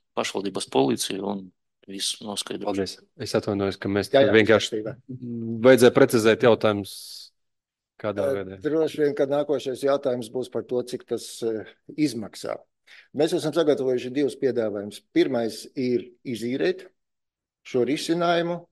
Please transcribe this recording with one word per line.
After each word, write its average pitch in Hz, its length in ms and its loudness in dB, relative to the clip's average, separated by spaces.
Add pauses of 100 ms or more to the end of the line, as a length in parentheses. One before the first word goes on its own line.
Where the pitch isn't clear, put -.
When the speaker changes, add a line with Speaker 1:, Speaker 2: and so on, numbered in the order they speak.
(140)
Speaker 1:
pašvaldības 101 560 -6
policiju 123 560 0
un 98 260 -6 (380)
visu 98 380 -8
noskaidrošu. 101 420 -8
Speaker 2:
Paldies. 98 300 -4 (180)
Es - 180 -8
atvainojos, 101 460 -2
ka 104 80 -4
mēs 98 240 -2
Speaker 3:
Jā, 110 140 6
jā, 98 100 2
Speaker 2:
vienkārši 107 320 6
Speaker 3:
kārtībā. 107 260 -8 (720)
Speaker 2:
vajadzēja 123 320 10
precizēt 117 480 4
jautājumus 107 480 2 (1080)
kādā 101 240 -2
Speaker 3:
Eh, 95 120 0
Speaker 2:
veidā. 95 240 -8
Speaker 3:
droši 151 360 0
vien, 143 180 2
ka 143 100 2
nākošais 135 580 -2
jautājums 135 480 0
būs 127 200 -6
par 113 120 -4
to, 123 200 -4
cik 123 220 -10
tas, - 380 -8
eh, 110 220 -4 (320)
izmaksā. 117 600 -4 (580)
Mēs 156 180 0
esam 151 200 -2
sagatavojuši 131 580 0
divus 135 240 -2
piedāvājumus. 107 640 -4 (120)
Pirmais 123 640 0
ir 123 360 -2 (140)
izīrēt 135 640 -4 (760)
šo 123 220 0
risinājumu 170 880 0